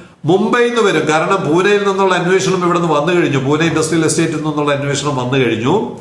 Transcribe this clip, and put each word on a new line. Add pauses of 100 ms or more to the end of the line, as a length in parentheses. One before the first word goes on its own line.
(240)
മുംബൈയിൽ
നിന്ന്
വരും.
കാരണം
പൂനെയിൽ
നിന്നുള്ള
അന്വേഷണം
ഇവിടെ
നിന്ന്
വന്നു
കഴിഞ്ഞു,
പൂനെ
ഇൻഡസ്ട്രിയൽ
എസ്റ്റേറ്റിൽ
നിന്നുള്ള
അന്വേഷണം
വന്നു
കഴിഞ്ഞു.